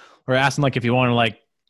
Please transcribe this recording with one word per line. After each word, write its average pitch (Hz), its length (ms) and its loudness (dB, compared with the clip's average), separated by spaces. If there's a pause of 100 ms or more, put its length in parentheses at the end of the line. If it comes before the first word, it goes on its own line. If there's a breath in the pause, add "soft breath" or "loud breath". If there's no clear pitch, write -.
(260 loud breath)
were 131 80 0
asking, 135 280 0
like, 135 140 0
if 120 60 -2
he 117 80 0
wanted 123 200 2
to, 120 60 0
like, 113 240 -2 (300)